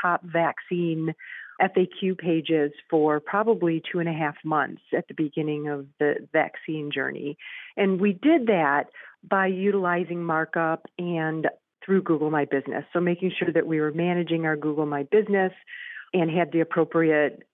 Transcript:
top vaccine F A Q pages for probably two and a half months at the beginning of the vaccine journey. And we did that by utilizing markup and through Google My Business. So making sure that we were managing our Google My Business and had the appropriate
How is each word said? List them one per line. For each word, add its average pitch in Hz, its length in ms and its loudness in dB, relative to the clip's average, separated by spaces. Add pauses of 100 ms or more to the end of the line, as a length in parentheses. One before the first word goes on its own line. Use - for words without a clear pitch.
top 175 220 0
vaccine 165 920 -2 (480)
F 190 160 2
A 185 100 4
Q 185 280 -2
pages 160 560 0 (180)
for 151 300 4
probably 175 720 0
two 180 80 -4
and 170 100 0
a 165 40 -2
half 151 320 -2
months 151 380 -2 (140)
at 175 120 -4
the - 60 -14
beginning 151 540 -2
of 143 180 -6 (120)
the 147 340 0
vaccine 156 640 -2
journey. 139 420 -6 (400)
And 190 240 2
we 208 120 4
did 269 340 4
that 147 380 4 (440)
by 190 200 2
utilizing 180 760 0
markup 160 640 -2 (100)
and 160 520 -2 (360)
through 190 180 4
Google 156 280 0
My 151 140 0
Business. 139 480 -4
So 175 80 0
making 175 360 0
sure 170 160 -2
that 160 140 2
we 160 140 0
were 151 120 0
managing 165 540 0
our 156 100 0
Google 151 300 -2
My 147 160 -2
Business 196 500 2 (600)
and 175 180 2
had 165 220 0
the 165 80 2
appropriate 156 840 2 (120)